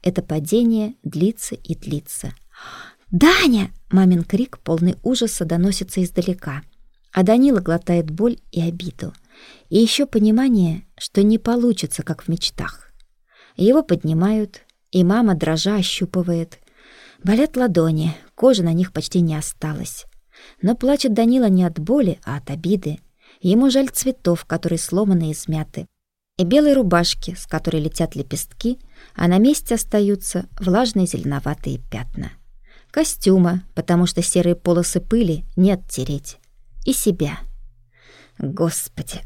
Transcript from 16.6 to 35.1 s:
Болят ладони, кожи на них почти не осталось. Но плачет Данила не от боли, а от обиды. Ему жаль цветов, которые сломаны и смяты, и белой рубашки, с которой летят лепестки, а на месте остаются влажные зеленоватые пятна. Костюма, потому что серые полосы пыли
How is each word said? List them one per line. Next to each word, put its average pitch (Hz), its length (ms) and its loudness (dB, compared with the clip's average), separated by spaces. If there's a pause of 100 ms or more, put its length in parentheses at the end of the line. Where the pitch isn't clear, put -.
Болят 226 340 0
ладони, 160 580 0 (200)
кожи 240 280 4
на 165 100 0
них 180 200 0
почти 165 280 -2
не 160 160 0
осталось. - 680 -10 (560)
Но 220 140 0
плачет 269 380 0
Данила 233 340 4
не 185 160 4
от 165 140 -2
боли, 208 460 0
а 139 120 -8
от - 140 -12
обиды. 165 480 -4 (420)
Ему 226 300 4
жаль 269 180 2
цветов, - 560 -2
которые 165 340 -4
сломаны 180 520 0
и 151 40 -6
смяты, - 520 -8 (520)
и 185 60 0
белой 285 300 4
рубашки, 175 640 0
с - 100 -16
которой 156 360 -4
летят 160 340 -4
лепестки, - 640 -6 (360)
а 175 140 0
на 185 100 4
месте 247 360 2
остаются 202 720 -2 (120)
влажные 196 480 2
зеленоватые 143 720 -6
пятна. - 540 -10 (580)
Костюма, 185 720 2 (120)
потому 175 320 2
что - 160 -2
серые 175 340 2
полосы 175 440 0
пыли 180 440 0 (120)